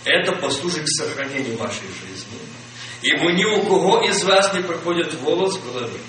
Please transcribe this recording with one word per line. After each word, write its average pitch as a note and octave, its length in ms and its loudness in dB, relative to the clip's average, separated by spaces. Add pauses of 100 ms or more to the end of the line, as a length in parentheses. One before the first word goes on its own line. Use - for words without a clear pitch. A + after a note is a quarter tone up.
Это F3+ 300 2
послужит D#3+ 500 -2
к D3 60 -2
сохранению C3+ 680 -4
вашей G2+ 300 -6
жизни, F#2+ 520 -12 (640)
ибо D3 300 2
ни F#3 140 2
у G#3 180 2
кого G3 400 6
из - 200 2
вас G3 300 6
не F#3 80 0
проходит E3 600 -2
волос F3 340 2
с C#3+ 40 -8
головы. A#2+ 500 -8